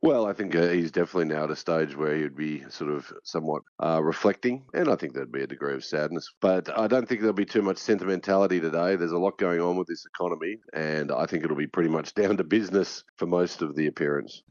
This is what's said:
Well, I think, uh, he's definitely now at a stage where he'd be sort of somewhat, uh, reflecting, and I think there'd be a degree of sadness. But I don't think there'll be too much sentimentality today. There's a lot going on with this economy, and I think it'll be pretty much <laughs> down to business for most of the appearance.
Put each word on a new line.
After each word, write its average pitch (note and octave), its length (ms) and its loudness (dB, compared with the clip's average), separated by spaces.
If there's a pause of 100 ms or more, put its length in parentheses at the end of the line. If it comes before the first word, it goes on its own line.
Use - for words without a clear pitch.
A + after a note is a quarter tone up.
Well, C3+ 220 4
I G2+ 80 -2
think, F2+ 220 -4
uh, E2+ 140 4
he's F2 200 2
definitely E2+ 420 0
now D2+ 120 -2
at D2+ 80 -2
a D#2 40 -2
stage D#2+ 400 -2
where D2+ 200 0
he'd D2+ 200 -4
be D2 360 -6
sort D2+ 180 -6
of D2 240 -6 (100)
somewhat, D#2 380 -4 (160)
uh, D#2+ 240 2
reflecting, G#2+ 640 0 (100)
and E3+ 160 0
I A2 60 4
think C#2 180 -8
there'd C2 180 -8
be C2+ 120 -4
a C2+ 40 -6
degree C#2 280 -6
of C2 100 -10
sadness. D#2 420 -4 (140)
But F#2 340 2
I A2 120 2
don't C3 200 2
think A2+ 140 -2
there'll G#2+ 140 2
be G2+ 100 0
too A2 160 2
much F#2+ 160 0
sentimentality F#2+ 800 2
today. E2 360 2
There's E2+ 160 0
a E2+ 80 0
lot F#2+ 180 0
going F2 240 2
on F2 160 2
with F2+ 80 0
this E2+ 220 -10
economy, F2 500 -4 (160)
and D#2 380 -2
I D2 160 0
think D#2 160 -2
it'll D#2 120 0
be D2 120 -2
pretty E2 240 2
much D#2 240 -2
<laughs> - 0 -
down G2+ 220 4
to F#2 60 0
business F#2 600 2 (140)
for - 100 -2
most F2 340 0
of D2+ 140 -4
the D2+ 100 2
appearance. C#2+ 640 -2